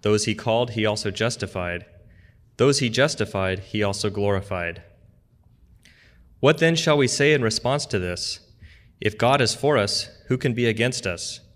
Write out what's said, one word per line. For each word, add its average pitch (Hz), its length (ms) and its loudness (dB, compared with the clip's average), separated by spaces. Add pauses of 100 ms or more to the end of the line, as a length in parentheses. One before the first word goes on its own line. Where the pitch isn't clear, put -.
Those 104 240 2
he 107 100 -2
called, 117 360 0
he 107 160 -2
also 107 240 -2
justified. 90 720 -4 (720)
Those 139 220 4
he 123 100 0
justified, 101 720 0
he 104 240 -6
also 101 260 -2
glorified. 95 760 -4 (1600)
What 151 160 6
then 165 180 4
shall 156 220 2
we 139 100 4
say 143 280 4
in 135 80 0
response 123 420 0
to - 140 -4
this? 90 420 -6 (600)
If - 180 -2
God 131 240 2
is 110 120 0
for 143 220 2
us, - 320 0 (200)
who 127 100 0
can 123 160 -2
be 120 100 0
against 117 420 0
us? - 340 -8 (160)